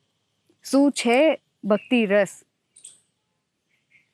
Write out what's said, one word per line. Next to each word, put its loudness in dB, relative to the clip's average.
શું 0
છે 0
ભક્તિ -2
રસ? -2